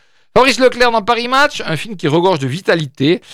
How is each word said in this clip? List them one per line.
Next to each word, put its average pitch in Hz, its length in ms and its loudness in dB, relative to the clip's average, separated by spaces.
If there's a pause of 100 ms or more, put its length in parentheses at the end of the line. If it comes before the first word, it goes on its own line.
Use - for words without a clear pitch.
(360)
Fabrice 247 240 2
Leclerc 247 320 4
dans 226 120 0
Paris 240 260 -2
Match, 277 360 0
un 160 120 -4
film 214 180 -10
qui 165 140 -4
regorge 170 300 2
de 135 80 -4
vitalité, 160 720 -2 (120)